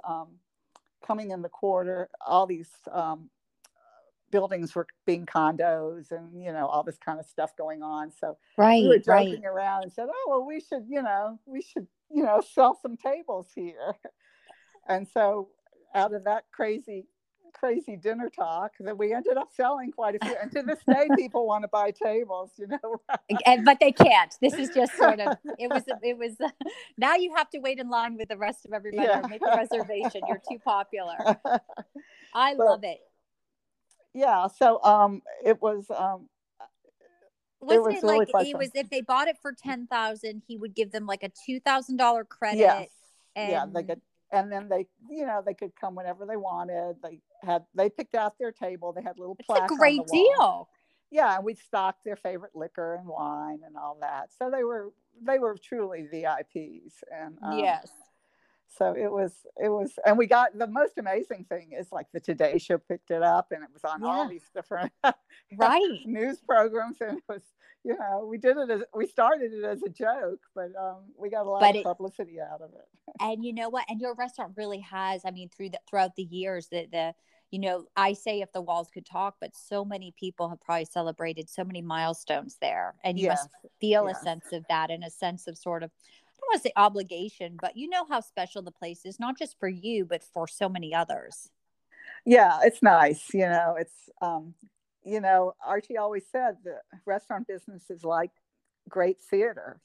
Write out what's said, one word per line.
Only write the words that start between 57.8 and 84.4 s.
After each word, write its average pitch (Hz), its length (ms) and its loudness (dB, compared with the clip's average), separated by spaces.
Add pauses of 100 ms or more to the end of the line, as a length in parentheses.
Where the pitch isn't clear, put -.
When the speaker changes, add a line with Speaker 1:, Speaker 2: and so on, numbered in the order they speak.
Speaker 1:
so 185 200 2
it 208 140 -2
was, 196 200 -2 (320)
it 214 60 0
was, 208 240 -2 (120)
and 214 120 8
we 240 100 4
got, 240 300 4
the 226 100 -2
most 262 300 0
amazing 196 500 -6
thing 170 300 -10
is, 180 140 -12
like, 165 220 -10
the 170 60 -6
Today 156 380 0
Show 170 220 0
picked - 320 -10
it 165 100 0
up, 170 300 2
and 156 120 -10
it 147 100 -20
was 147 120 -20
on 156 180 -6
all 294 200 -2
Speaker 2:
Yeah. 262 60 -6
Speaker 1:
these 175 240 -16
different 180 380 -6 (120)
<laughs> 277 120 4 (400)
Speaker 2:
Right. 247 500 2
Speaker 1:
news 220 360 -4
programs. 226 580 2
And 214 200 -6
it - 100 -20
was, 202 140 -10 (400)
you 247 120 -2
know, 208 320 -4
we 220 120 -8
did 254 180 4
it 269 140 -4
as, 214 100 -2 (120)
we 214 120 -2
started 254 480 2
it 208 100 -8
as 208 200 -4
a 202 60 -6
joke, 214 500 -4 (160)
but, 180 220 -10
um, 190 260 -10 (140)
we 202 120 -10
got 208 160 -4
a 196 40 -8
lot 196 120 0
Speaker 2:
But 208 80 8
Speaker 1:
of 202 80 2
Speaker 2:
it 202 60 -4
Speaker 1:
publicity 180 580 -8
out 151 200 -12
of 160 120 -20
it. - 140 -20 (280)
<laughs> - 60 -8
Speaker 2:
And 220 240 -4
you 240 80 -8
know 226 160 -6
what? 247 180 -4
And 220 140 -8
your 247 140 -6
restaurant 240 420 -10
really 202 240 -8
has, 190 420 -6
I 185 80 -8
mean, 180 160 -14
through 190 220 -12
the, 175 180 -10
throughout 185 300 -2
the 190 60 -8
years, 180 440 -8
the, 170 240 -8
the, 165 220 -4 (380)
you 190 80 -8
know, 180 260 -4 (100)
I 196 180 2
say 208 280 -4
if 190 100 -10
the 185 100 -8
walls 170 300 -4
could 170 140 -18
talk, 190 340 -6
but - 160 -14
so 202 300 -6
many 190 340 -10
people 180 300 -6
have 170 100 -12
probably 170 260 -2
celebrated 165 640 -6
so 190 140 -8
many 180 180 -10
milestones 160 800 -4
there. 90 360 -4 (100)
And 180 120 -2
you 185 120 0
must 143 180 -2 (160)
Speaker 1:
Yes. - 160 -20
Speaker 2:
feel 208 280 2
a - 20 -4
Speaker 1:
Yes. - 140 -10
Speaker 2:
sense 165 280 -6